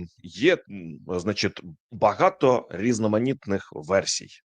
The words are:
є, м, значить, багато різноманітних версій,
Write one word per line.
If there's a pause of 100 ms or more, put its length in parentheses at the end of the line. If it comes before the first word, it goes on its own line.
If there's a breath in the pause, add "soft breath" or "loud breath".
(240)
є, (120)
м,
значить, (300)
багато
різноманітних
версій, (160)